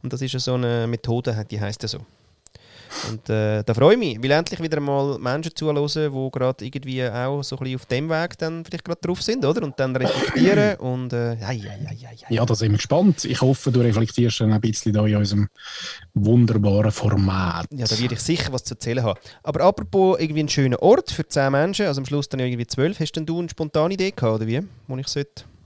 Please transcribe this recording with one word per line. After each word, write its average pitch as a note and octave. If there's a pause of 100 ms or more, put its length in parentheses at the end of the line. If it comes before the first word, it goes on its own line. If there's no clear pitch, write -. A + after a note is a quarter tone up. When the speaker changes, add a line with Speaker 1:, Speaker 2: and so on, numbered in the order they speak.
Speaker 1:
Und B2
das B2+
ist B2+
ja C3
so B2+
eine A#2+
Methode, A#2
die G#2+
heisst G2+
ja A2+
so. - (1080)
Und, A2
äh, G#2+
da A2+
freue C#3
ich B3
mich, B2+
weil C3+
endlich E3+
wieder D#3
mal C#3
Menschen D3
zuhören, D3+
die C#3
gerade B2+
irgendwie C3
auch C3
so C3+
ein C3
bisschen C3
auf -
dem C#3
Weg D#3+
dann E3
vielleicht -
gerade E3+
drauf F3
sind, A#3+
oder? D#3
Und C#3
dann C3
reflektieren F#3+
<clears throat> -
und, B2+
äh, A#2
ja, A2+
ja, G#2+ (180)
ja, -
ja, -
ja. -
Speaker 2:
Ja, A#2
da A#2+
sind A2
wir G#2
gespannt. F3
Ich B2+
hoffe, C3
du B2
reflektierst A2+
dann A2
ein G#2+
bisschen A2
da G#2
in G#2+
unserem G2+ (680)
wunderbaren G#2+
Format. F#2+
Speaker 1:
Ja, B2+
da A2
werde A#2+
ich A2+
sicher D#3+
was B2+
zu -
erzählen A#2+
haben. G#2 (240)
Aber D3
apropos F#3+
irgendwie D#3
einen D3
schönen C3
Ort A#3+
für -
zehn C3+
Menschen, F#3+
also C#3
am C3+
Schluss C#3+
dann -
ja B2+
irgendwie A#2+
zwölf, D#3+
hast D#3
denn D#3+
du E3
eine F3
spontane D#3+
Idee F#3+
gehabt, A2+
oder A2
wie? A#2 (260)
Wo C3
ich C3+
sollte - (220)